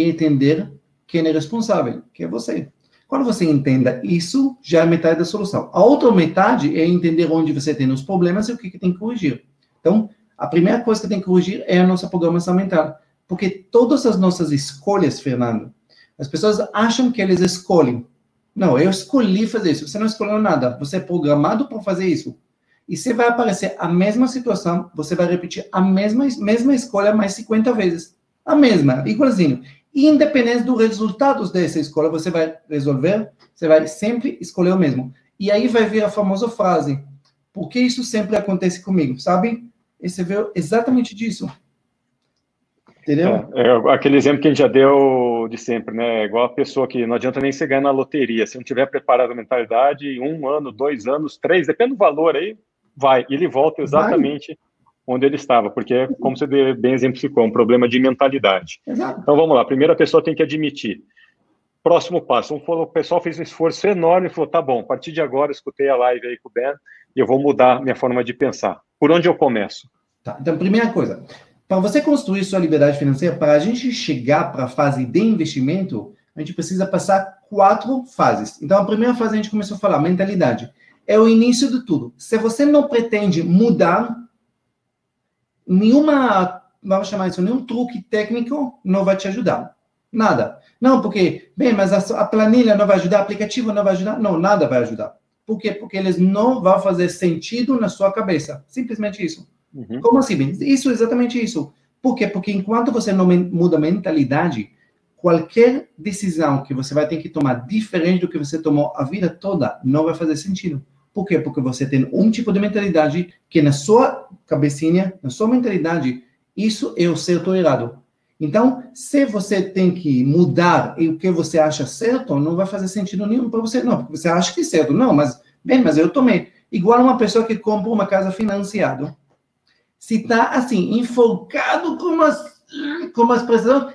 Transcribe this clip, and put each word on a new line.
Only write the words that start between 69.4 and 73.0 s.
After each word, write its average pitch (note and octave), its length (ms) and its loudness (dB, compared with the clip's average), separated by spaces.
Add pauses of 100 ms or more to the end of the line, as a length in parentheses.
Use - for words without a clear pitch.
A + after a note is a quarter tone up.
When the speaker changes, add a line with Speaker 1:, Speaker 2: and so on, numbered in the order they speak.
Speaker 1:
Tá, - 160 -12
então, D#3 200 -4
primeira G#3+ 320 0
coisa, A2 340 -4 (420)
pra F#3 120 0
você G#3+ 240 0
construir G3 420 0
sua F#3+ 140 -2
liberdade D3 400 2
financeira, C#3 360 0